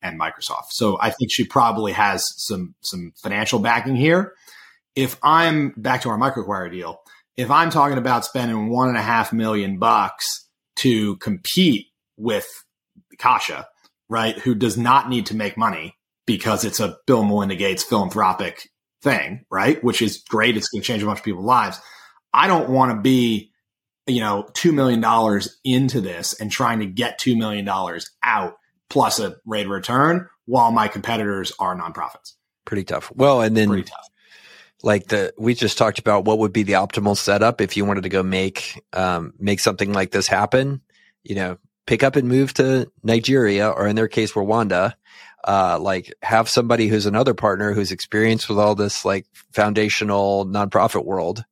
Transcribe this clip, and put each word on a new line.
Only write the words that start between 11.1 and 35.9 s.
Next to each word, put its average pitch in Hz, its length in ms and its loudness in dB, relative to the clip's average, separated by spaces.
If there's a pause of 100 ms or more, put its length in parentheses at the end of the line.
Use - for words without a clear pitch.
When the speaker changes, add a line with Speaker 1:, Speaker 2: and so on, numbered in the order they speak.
Speaker 1:
compete 120 680 0 (300)
with 107 300 -2 (720)
Kasha, 85 480 0 (420)
right, 113 300 -2
who 123 160 0
does 104 200 0
not 123 320 2
need 120 200 -2
to 107 80 -6
make 104 200 -4
money 95 400 -4 (300)
because 110 400 0
it's 98 140 -4
a 98 260 -4
Bill 123 160 6
and 104 80 2
Melinda 98 260 0
Gates 95 280 -2
philanthropic 95 840 -2 (320)
thing, 98 500 -2
right, 110 320 0
which 117 180 0
is - 260 -2
great. 110 300 2
It's - 120 -6
gonna 101 140 -8
change 110 200 -2
a - 20 -2
bunch 104 140 -4
of - 60 -12
people's 95 200 -6
lives. 113 340 2 (540)
I 165 140 4
don't 156 220 2
wanna 127 300 2
be, 120 520 2 (560)
you 123 120 0
know, 104 340 -2
two 170 180 2
million 131 300 2
dollars 113 600 2
into 127 380 2
this 90 380 -6
and 107 120 -6
trying 117 280 0
to 107 60 -4
get 117 340 -6
two 123 160 0
million 107 300 -2
dollars 92 440 -6 (140)
out 104 320 0 (340)
plus 117 300 2
a 98 160 -4 (100)
rate 107 200 -4
of 98 60 -6
return 139 560 0 (180)
while 117 260 2
my 110 160 2
competitors 101 720 -4
are 90 200 -4
nonprofits. - 540 -12 (320)
Speaker 2:
Pretty 101 180 -4
tough. - 300 -8
Well, 131 280 4
and 110 140 2
then 107 140 4
Speaker 1:
Pretty 95 140 0
tough. - 260 -20 (720)
Speaker 2:
like 104 260 0
the, 101 300 -2
we 113 160 2
just 110 240 -2
talked 107 220 2